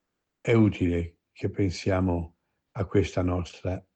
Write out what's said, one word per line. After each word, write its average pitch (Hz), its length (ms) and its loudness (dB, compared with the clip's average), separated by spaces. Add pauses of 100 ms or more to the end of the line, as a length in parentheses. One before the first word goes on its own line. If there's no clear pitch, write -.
(400)
è 127 120 0
utile 87 680 2 (120)
che - 180 -6
pensiamo 92 920 -2 (340)
a 98 140 -6
questa - 360 0
nostra 90 580 -4 (160)